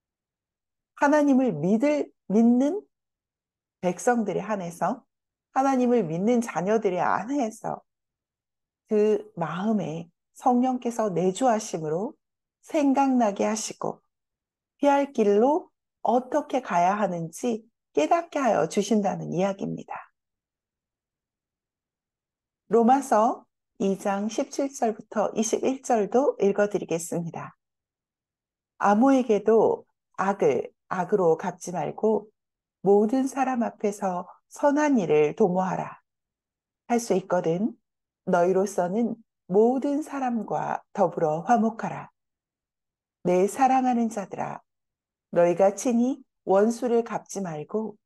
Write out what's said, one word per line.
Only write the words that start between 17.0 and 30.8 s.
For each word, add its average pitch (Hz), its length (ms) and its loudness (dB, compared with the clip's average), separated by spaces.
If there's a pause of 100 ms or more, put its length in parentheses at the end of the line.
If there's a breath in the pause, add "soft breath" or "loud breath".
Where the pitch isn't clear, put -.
깨닫게 320 460 0
하여 233 280 0
주신다는 180 640 -2
이야기입니다. 190 600 -4 (2750)
로마서 233 760 4 (340)
이 196 180 0
장 202 320 -4
십칠 277 440 -6
절부터 220 640 -4
이십일 - 480 -2
절도 233 580 0
읽어드리겠습니다. 170 1120 -4 (1200)
아무에게도 214 1080 2 (320)
악을 190 540 0 (160)